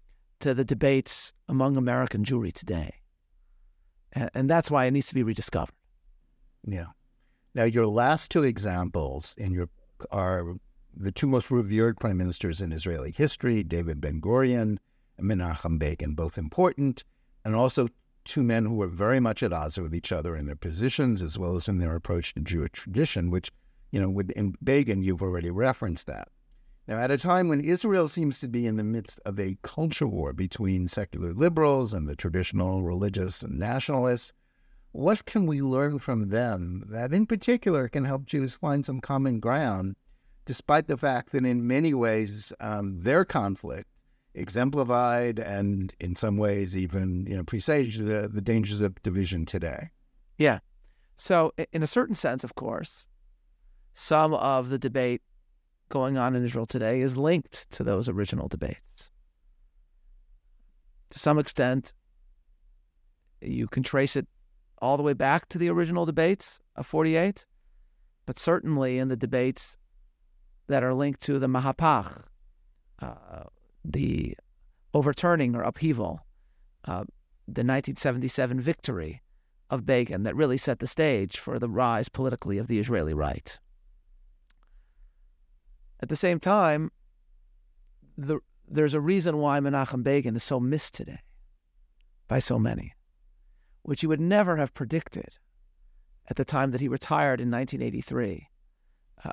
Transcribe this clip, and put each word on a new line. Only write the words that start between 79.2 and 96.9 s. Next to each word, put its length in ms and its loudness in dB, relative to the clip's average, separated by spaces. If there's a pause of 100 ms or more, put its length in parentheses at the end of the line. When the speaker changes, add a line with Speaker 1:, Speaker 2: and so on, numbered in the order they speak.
Speaker 1:
of 160 -2
Begin 380 2
that 120 -2
really 220 4
set 220 -2
the 60 -4
stage 520 0
for 200 -6
the 100 -2
rise 400 0
politically 500 -2
of 80 -4
the 120 2
Israeli 360 0
right. 440 -4 (2500)
At 100 -6
the 60 0
same 220 2
time, 520 4 (1300)
the, 220 -2 (280)
there's 240 4
a 80 2
reason 380 2
why 220 2
Menachem 420 0
Begin 340 2
is 60 -4
so 180 0
missed 340 -2
today 260 -12 (1080)
by 120 2
so 180 0
many, 360 -2 (880)
which 200 -4
you 80 2
would 100 2
never 360 4
have 180 -2
predicted 640 -6 (920)
at 80 -6
the 80 0
time 280 2
that 100 -2
he 60 0
retired 520 0